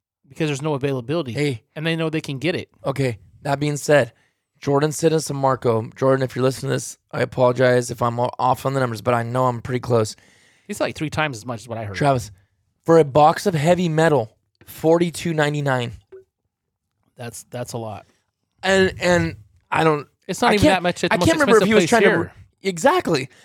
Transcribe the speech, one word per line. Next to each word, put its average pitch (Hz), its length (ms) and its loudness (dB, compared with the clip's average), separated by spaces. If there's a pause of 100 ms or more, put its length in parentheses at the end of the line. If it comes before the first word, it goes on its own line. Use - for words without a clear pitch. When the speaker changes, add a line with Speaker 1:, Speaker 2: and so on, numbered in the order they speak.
(280)
Speaker 1:
because 156 220 -6
there's 135 120 -6
no 156 120 -4
availability, 135 600 -6
Speaker 2:
Hey. 139 300 -4 (120)
Speaker 1:
and 156 100 -8
they 165 100 -2
know 160 140 -4
they 156 120 -4
can 139 180 -10
get 151 160 -2
it. - 140 -10 (160)
Speaker 2:
Okay, 131 340 -2 (240)
that 143 160 -2
being 147 180 -2
said, 139 360 2 (460)
Jordan 143 320 0
Citizen 156 460 0
Marco. 127 460 0 (120)
Jordan, 135 280 2
if 127 120 -6
you're 123 80 0
listening 135 280 -2
to 131 40 0
this, - 220 -8 (140)
I 113 100 -6
apologize 123 720 2
if 120 100 -8
I'm 120 180 0
o-, 123 200 0
off 127 260 0
on 135 80 -2
the 135 60 -2
numbers, 117 220 -2
but 123 120 0
I 117 100 0
know 123 220 -2
I'm 120 160 -2
pretty 127 180 -6
close. 117 360 0 (520)
Speaker 1:
It's 208 120 -12
like 151 160 -4
three 151 160 -6
times 151 260 -4
as 104 80 -16
much 117 160 -10
as 117 60 -20
what 113 100 -10
I 113 80 -8
heard. 98 100 -10
Speaker 2:
Travis, 139 360 0 (520)
for 165 160 4
a 156 60 6
box 151 400 4
of 196 80 0
heavy 170 360 2
metal, 151 460 2 (300)
forty-two 170 680 0
ninety-nine. 143 580 0 (1200)
Speaker 1:
That's, 120 340 -14
that's 120 240 -10
a 123 40 -8
lot. 107 280 -10 (580)
Speaker 2:
And, 190 360 2
and 170 360 0 (360)
I 156 120 0
don't 151 240 2 (200)
Speaker 1:
It's - 140 -8
not 240 100 2
Speaker 2:
I - 40 2
Speaker 1:
even 196 80 2
Speaker 2:
can't, 302 120 6
Speaker 1:
that 175 80 -4
much 175 200 -2
at 175 60 -2
the - 60 2
Speaker 2:
I - 20 0
Speaker 1:
most 180 100 0
Speaker 2:
can't 320 120 2
remember 247 180 6
if 196 60 6
Speaker 1:
expensive 185 40 2
Speaker 2:
he 220 80 2
was 202 80 6
Speaker 1:
place 156 60 -2
Speaker 2:
trying 226 140 4
to 233 60 6
Speaker 1:
here. 190 100 2
Speaker 2:
r-, - 140 -8 (280)
exactly. 175 680 0 (160)